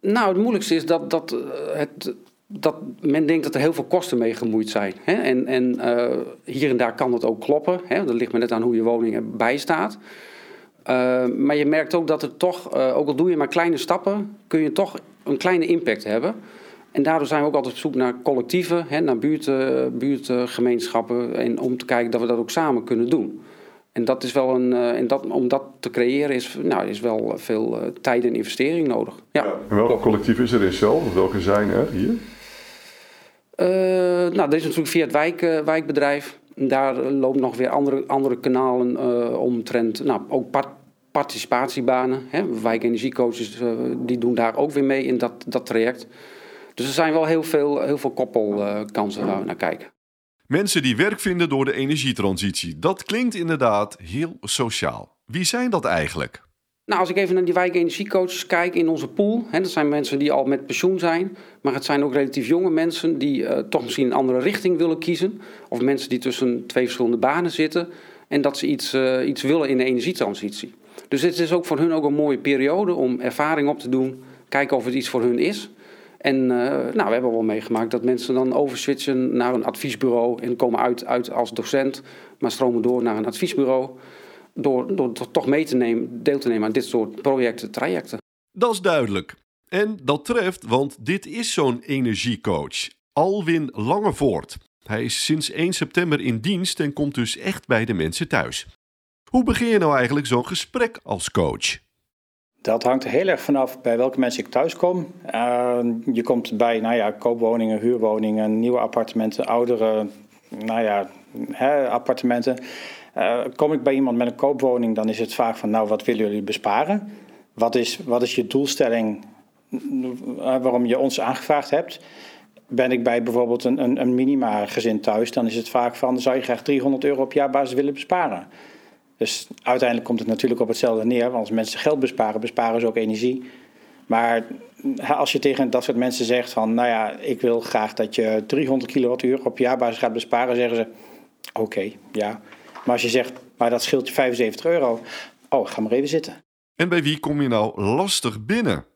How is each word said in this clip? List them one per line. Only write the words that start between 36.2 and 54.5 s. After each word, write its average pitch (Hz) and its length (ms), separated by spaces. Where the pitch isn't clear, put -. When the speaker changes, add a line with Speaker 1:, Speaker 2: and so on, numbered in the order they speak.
Speaker 1:
Daar 135 400
lopen 135 460
nog 123 140
weer 123 140
andere, 135 380
andere 135 320
kanalen, 127 580
eh, 120 420
omtrent, 117 640
nou, 131 260
ook 131 220
par-, 135 220
participatiebanen. 127 1160
Hè. 151 320
Wijkenergiecoaches, 117 960
eh, 120 120
die 123 200
doen 120 180
daar 117 200
ook 143 160
weer 143 120
mee 135 200
in 127 140
dat, - 300
dat 123 180
traject. 117 420
Dus 123 140
er 139 60
zijn 160 200
wel 160 120
heel 160 180
veel, 147 380
heel 143 160
veel 139 140
koppelkansen 104 1120
waar 98 140
we 95 60
naar - 100
kijken. 82 320
Speaker 2:
Mensen 175 340
die 127 140
werk 196 240
vinden 175 300
door 135 160
de 135 80
energietransitie. 101 1080
Dat 185 240
klinkt 233 320
inderdaad 131 680
heel 131 380
sociaal. 82 840